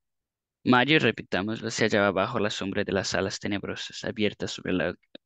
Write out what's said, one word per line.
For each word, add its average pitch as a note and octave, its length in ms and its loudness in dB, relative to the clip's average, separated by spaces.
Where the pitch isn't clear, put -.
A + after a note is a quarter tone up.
Mario, B2+ 360 6
repitámoslo, A2 720 -2
se - 140 0
hallaba G2+ 260 4
bajo F#2+ 260 0
la G#2 140 0
sombra G2+ 320 -4
de - 80 -6
las F#2+ 240 0
alas F#2+ 240 -2
tenebrosas - 640 -8
abiertas G2 480 -2
sobre F2+ 220 -6
la, F2 200 0